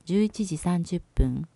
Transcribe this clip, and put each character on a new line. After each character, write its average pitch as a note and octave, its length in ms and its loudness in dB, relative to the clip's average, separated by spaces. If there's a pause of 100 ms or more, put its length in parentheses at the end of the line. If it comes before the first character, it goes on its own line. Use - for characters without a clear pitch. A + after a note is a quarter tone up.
十 F#3+ 160 2
一 G#3+ 240 0
時 E3 120 -4
三 F3 260 0
十 E3+ 180 -4 (140)
分。 C3+ 400 2